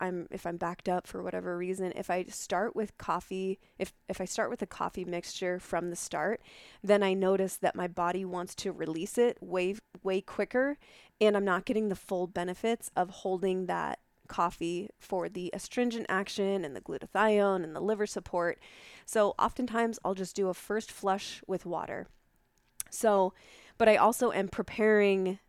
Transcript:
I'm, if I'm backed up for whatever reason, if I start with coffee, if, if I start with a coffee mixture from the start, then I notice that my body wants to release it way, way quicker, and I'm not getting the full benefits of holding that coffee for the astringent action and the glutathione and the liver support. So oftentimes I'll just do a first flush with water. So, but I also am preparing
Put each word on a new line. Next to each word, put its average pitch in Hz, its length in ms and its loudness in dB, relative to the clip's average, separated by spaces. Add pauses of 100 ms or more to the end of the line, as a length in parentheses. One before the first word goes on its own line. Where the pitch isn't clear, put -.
I'm, 180 300 -4
if - 160 -10
I'm 175 120 -6
backed 175 300 -4
up 180 180 0
for 185 160 -10
whatever 180 340 -6
reason, 185 400 -4
if 190 140 -6
I 180 140 0
start - 520 -4
with 214 220 -6
coffee, 190 600 -4 (200)
if, - 160 -6 (140)
if 196 120 -6
I 185 60 -2
start - 240 -2
with 240 100 -6
a 196 60 -4
coffee - 380 -6
mixture 180 540 -4
from 175 320 -4
the 170 60 -6
start, 160 460 -4 (400)
then 202 200 6
I 190 120 4
notice 190 440 2
that - 180 0
my 180 120 -2
body 180 360 -2
wants 180 320 -6
to 190 160 -6
release 160 440 -4
it 240 260 4
way, 185 340 0 (260)
way 190 180 0
quicker, 262 560 -2 (440)
and 208 160 6
I'm 202 100 2
not 185 180 2
getting 220 240 0
the 190 80 0
full 180 300 -4
benefits 185 680 -4
of 180 140 2
holding 185 560 -2
that 170 340 -4 (280)
coffee 175 600 -2 (100)
for 202 320 -4
the 180 240 -8
astringent 233 540 -2
action 196 560 0
and 139 120 -6
the - 40 -10
glutathione 196 840 2
and 156 100 -10
the 143 60 -6
liver 208 260 0
support. 175 520 -4 (480)
So 208 320 2
oftentimes 233 680 0
I'll 196 100 0
just 190 220 -8
do 196 120 2
a 180 60 0
first - 380 -6
flush - 540 -2
with 185 180 -4
water. - 420 -6 (840)
So, 196 420 4 (460)
but 220 100 8
I 214 80 10
also 226 360 6
am 196 160 0
preparing 202 920 4 (100)